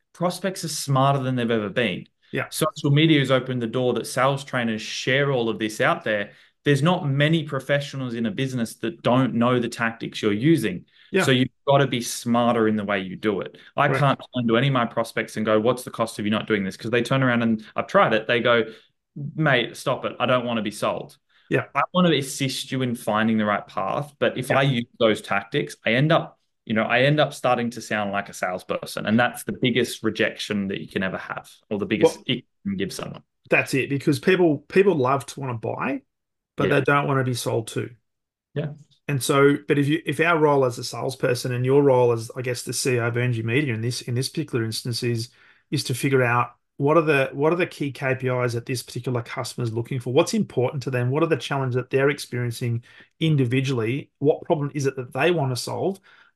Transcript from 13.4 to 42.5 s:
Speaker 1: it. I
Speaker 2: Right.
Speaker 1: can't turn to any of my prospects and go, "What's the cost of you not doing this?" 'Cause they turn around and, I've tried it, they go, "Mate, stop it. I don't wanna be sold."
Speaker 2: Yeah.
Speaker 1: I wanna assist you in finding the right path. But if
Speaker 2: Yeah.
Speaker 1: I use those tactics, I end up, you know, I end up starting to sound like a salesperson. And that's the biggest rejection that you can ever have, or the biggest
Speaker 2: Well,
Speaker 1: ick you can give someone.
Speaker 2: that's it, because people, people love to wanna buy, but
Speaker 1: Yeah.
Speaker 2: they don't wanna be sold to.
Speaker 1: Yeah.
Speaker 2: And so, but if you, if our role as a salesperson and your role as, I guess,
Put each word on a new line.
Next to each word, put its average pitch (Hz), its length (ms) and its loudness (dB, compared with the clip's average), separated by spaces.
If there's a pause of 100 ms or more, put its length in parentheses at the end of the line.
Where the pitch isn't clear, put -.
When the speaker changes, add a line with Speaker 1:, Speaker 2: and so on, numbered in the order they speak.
Speaker 1:
it. - 160 -10 (180)
I 139 120 2
Speaker 2:
Right. 139 100 0
Speaker 1:
can't 135 220 2 (160)
turn 123 120 -2
to 113 100 4
any 131 100 2
of 139 60 2
my 120 120 2
prospects 117 520 -4
and 110 80 -4
go, 110 140 4
"What's 123 240 0
the - 80 -14
cost - 280 -6
of 104 60 -2
you 104 60 0
not 107 160 -2
doing 104 160 0
this?" 92 140 -6
'Cause 113 140 -10
they 120 100 2
turn 135 220 0
around 120 200 2
and, 113 200 2 (120)
I've - 120 -4
tried 185 260 4
it, 110 140 0
they 120 120 2
go, 117 260 4 (680)
"Mate, 135 400 0
stop 123 300 -4
it. 104 140 -6
I 123 60 0
don't 123 200 2
wanna 117 160 -2
be 104 100 -4
sold." - 460 -6 (320)
Speaker 2:
Yeah. 131 240 0
Speaker 1:
I 139 80 2 (140)
wanna 180 160 6
assist 135 600 -2
you 131 120 -2
in 123 100 -2
finding 110 460 2
the 107 60 2
right 104 200 0
path. 120 540 -6
But 113 180 0
if 127 120 -4
Speaker 2:
Yeah. 127 100 4
Speaker 1:
I - 20 4
use 131 240 2 (140)
those 110 200 4
tactics, - 640 -4
I 110 100 2
end 143 180 4
up, - 260 0 (280)
you 113 100 -2
know, 110 80 2
I 120 160 2
end 147 200 4
up 147 140 2
starting 120 380 0
to 117 100 -12
sound 104 300 -4
like 98 180 -4
a - 40 -16
salesperson. 92 760 -6
And 107 120 4
that's 120 260 0
the 113 140 -4
biggest 123 440 0
rejection 104 640 -2
that 98 120 -6
you - 80 -12
can 104 140 -4
ever 92 160 -4
have, - 320 -12 (220)
or 107 80 -4
the 101 80 -4
biggest 160 300 2
Speaker 2:
Well, - 120 -20
Speaker 1:
ick 123 160 -4 (180)
you 101 80 -4
can 98 60 -4
give 92 160 -4
someone. - 300 -10 (260)
Speaker 2:
that's 143 240 0
it, 131 160 0
because 139 300 0
people, 175 480 4
people 190 260 4
love 135 320 0
to - 140 -14
wanna 131 160 -6
buy, 117 480 -6 (520)
but 143 140 2
Speaker 1:
Yeah. 143 60 4
Speaker 2:
they 143 60 4
don't 143 260 2
wanna 135 160 0
be 127 100 -2
sold 120 360 -2
to. 113 200 -6 (640)
Speaker 1:
Yeah. 147 200 -6 (340)
Speaker 2:
And 139 160 -2
so, 143 340 6 (100)
but 143 120 4
if 143 80 2
you, 156 180 0
if 147 140 -2
our 165 180 4
role 147 280 4
as 120 120 -2
a 120 60 -10
salesperson 127 680 -2
and 123 140 -2
your 135 160 6
role 127 300 6
as, 113 260 -4
I 127 60 -6
guess, 123 180 -4